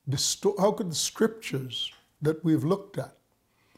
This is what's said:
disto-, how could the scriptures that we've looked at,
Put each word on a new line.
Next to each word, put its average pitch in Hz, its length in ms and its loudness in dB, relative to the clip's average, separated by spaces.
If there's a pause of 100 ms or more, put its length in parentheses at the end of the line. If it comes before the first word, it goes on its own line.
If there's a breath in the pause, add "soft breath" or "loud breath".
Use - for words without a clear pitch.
disto-, 185 540 0
how 202 120 6
could 208 180 -4
the 151 40 -6
scriptures - 960 -2 (300 soft breath)
that 156 240 0
we've 156 200 4
looked 190 340 -2
at, 123 180 -8 (600 soft breath)